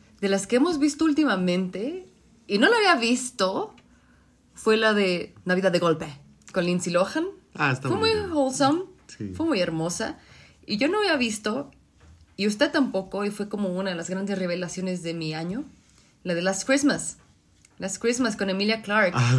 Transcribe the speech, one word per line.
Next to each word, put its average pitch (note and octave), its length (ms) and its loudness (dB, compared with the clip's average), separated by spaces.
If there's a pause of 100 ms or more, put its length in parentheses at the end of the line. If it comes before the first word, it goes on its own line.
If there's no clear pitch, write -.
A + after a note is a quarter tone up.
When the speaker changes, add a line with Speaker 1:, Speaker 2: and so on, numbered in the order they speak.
(220)
Speaker 1:
De G3 80 0
las G3 180 0
que A#3+ 100 2
hemos D#4+ 220 2
visto C#4+ 260 0
últimamente, G#3 1000 0 (400)
y G3+ 120 0
no D4 100 2
la A#4 80 4
había G4 180 6
visto, A#3 800 -2 (760)
fue A3 240 2
la A3 160 4
de F#3 400 0 (100)
Navidad F3+ 280 2
de F3 80 4
Golpe, D#3+ 280 0 (460)
con F3+ 120 0
Lindsay F3+ 280 -2
Lohan. G3 320 0 (300)
Speaker 2:
Ah, C#3+ 160 2
está C3 180 -2
Speaker 1:
Fue F#4 80 0
muy A4 140 2
Speaker 2:
bonita. G#4 240 -2
Speaker 1:
wholesome, C#4 480 2 (240)
Speaker 2:
Sí. G3 280 -10
Speaker 1:
fue D#4+ 100 -2
muy C#4+ 140 2
hermosa, E3+ 580 -4 (480)
y G#3 120 -4
yo B3+ 100 2
no G4 120 2
había F#4+ 180 2
visto, A#3 540 -4 (640)
y G3 100 0
usted D#4 240 2
tampoco, G3+ 540 -2
y G#3 60 -2
fue G#3 180 -8
como G3+ 200 -2
una F#3 200 -4
de F3+ 60 -4
las E3+ 140 -8
grandes F#3+ 300 -4
revelaciones F3+ 640 -4
de E3 120 -6
mi D#3 180 -4
año, F3 320 -6 (580)
la F3+ 120 -2
de E3+ 80 -2
Last F#3+ 240 -2
Christmas. C4+ 500 2 (600)
Last F#3+ 200 -6
Christmas A#3 400 0
con G3 120 -2
Emilia G#3+ 320 0
Clarke. G#3 340 2
Speaker 2:
Ah, B2 240 4